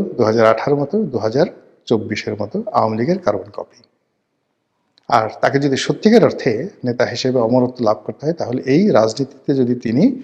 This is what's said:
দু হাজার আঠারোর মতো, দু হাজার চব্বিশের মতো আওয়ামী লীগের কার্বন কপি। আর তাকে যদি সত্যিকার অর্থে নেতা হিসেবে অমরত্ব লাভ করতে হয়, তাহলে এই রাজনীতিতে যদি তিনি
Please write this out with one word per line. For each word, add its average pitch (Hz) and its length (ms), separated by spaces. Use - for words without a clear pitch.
দু 123 80
হাজার 110 220
আঠারোর 139 360
মতো, 202 200
দু 127 160
হাজার 113 280
চব্বিশের 107 540
মতো 107 220
আওয়ামী 110 260
লীগের 160 200
কার্বন 104 340
কপি। - 260
আর 110 200
তাকে 135 180
যদি 139 180
সত্যিকার 208 480
অর্থে 127 440
নেতা 120 200
হিসেবে 123 360
অমরত্ব 123 440
লাভ 107 200
করতে - 220
হয়, 170 140
তাহলে 120 220
এই 170 280
রাজনীতিতে 127 640
যদি 123 200
তিনি 123 500